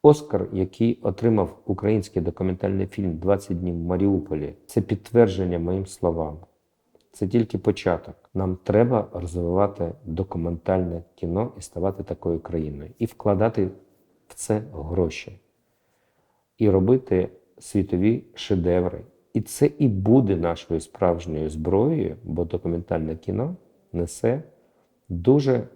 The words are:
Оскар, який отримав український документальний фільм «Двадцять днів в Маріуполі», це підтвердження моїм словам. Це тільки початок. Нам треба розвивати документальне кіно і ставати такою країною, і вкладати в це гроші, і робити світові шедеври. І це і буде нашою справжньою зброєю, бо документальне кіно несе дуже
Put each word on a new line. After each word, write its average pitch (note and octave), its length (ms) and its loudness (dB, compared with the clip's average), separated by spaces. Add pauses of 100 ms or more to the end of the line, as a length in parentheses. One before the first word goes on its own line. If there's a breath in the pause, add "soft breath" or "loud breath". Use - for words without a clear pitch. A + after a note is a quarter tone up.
Оскар, D3 480 6
який G#2 500 0
отримав A2 640 2
український G2 560 0
документальний F#2+ 640 -2
фільм F#2 320 -4
«Двадцять F#2+ 420 0
днів F2+ 140 -2
в E2+ 100 -4
Маріуполі», F2+ 680 0 (120)
це - 140 0
підтвердження F#2+ 800 2
моїм F#2 280 -2
словам. E2 520 -4 (760)
Це F#2+ 160 -4
тільки A2+ 300 0
початок. - 560 -2 (200)
Нам F#2 300 -2
треба A2+ 480 2
розвивати F2 800 -2 (120)
документальне E2+ 1000 -4 (120)
кіно F#2 440 -4
і - 20 -18
ставати F#2 420 -6
такою - 380 -4
країною, D#2 580 -8
і A2+ 80 -2
вкладати G#2 600 0 (600)
в - 60 -20
це G#2+ 280 -4 (100)
гроші, D#2+ 680 -4 (1200)
і G#2+ 120 6
робити F#2+ 580 4 (300)
світові G2+ 680 0 (100)
шедеври. F2+ 680 0 (340)
І A2 60 2
це - 380 0
і C#3+ 100 4
буде G#2 480 4
нашою E2+ 440 -2
справжньою E2 680 -2
зброєю, F2+ 760 0
бо E2+ 200 -4
документальне E2+ 720 -4
кіно B2 400 -4 (360)
несе A#2 500 -2 (680 soft breath)
дуже B2+ 680 2